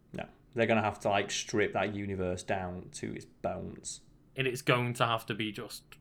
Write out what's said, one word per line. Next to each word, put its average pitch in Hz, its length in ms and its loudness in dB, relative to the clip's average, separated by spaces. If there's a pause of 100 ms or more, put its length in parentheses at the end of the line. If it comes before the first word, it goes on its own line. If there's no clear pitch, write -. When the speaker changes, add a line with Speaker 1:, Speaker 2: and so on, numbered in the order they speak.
(120)
Speaker 1:
No, - 120 -6 (300)
they're 117 120 4
gonna 113 160 6
have 104 180 0
to, - 80 2
like, 101 220 4
strip - 440 2
that 101 200 2
universe 95 480 -2
down 92 500 -4
to - 220 -6
its - 100 -10
bones. - 760 -6 (360)
Speaker 2:
And 131 100 2
it's 127 160 -2
going 120 320 2
to 123 120 4
have 113 200 0
to 117 80 -2
be 107 180 -4
just, 104 300 -10 (180)